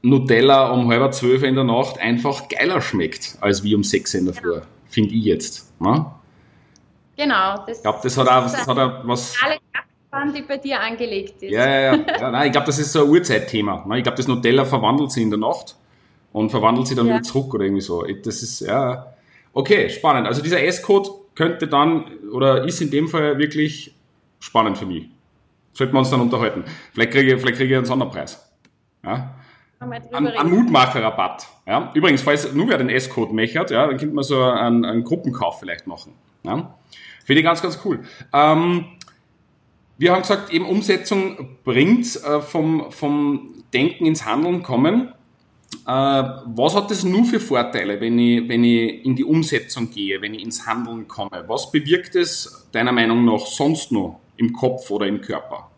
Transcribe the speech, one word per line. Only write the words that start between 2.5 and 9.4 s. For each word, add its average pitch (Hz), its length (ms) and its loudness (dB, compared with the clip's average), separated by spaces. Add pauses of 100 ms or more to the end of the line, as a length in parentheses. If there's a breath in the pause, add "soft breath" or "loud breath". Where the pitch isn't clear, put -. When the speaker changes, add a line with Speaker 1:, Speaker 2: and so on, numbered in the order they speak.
Speaker 1:
schmeckt, - 640 -6
als 98 240 0
wie 107 100 2
um 104 80 2
sechs - 300 -2
in 92 120 0
der 90 80 -2
Früh, 85 200 -4
Speaker 2:
Genau. 82 120 -8 (220)
Speaker 1:
find 104 240 0
ich 110 140 -2
jetzt, - 560 -4
ne? 135 240 2 (1120 soft breath)
Speaker 2:
Genau, 202 500 0
das 233 100 -10
Speaker 1:
Ich - 60 -18
glaub, - 180 -2
das 127 160 -2
hat 127 120 4
auch, 127 160 6
Speaker 2:
ist 120 100 -4
Speaker 1:
das 131 120 -4
hat 127 120 0
auch 127 240 0
was 120 400 -4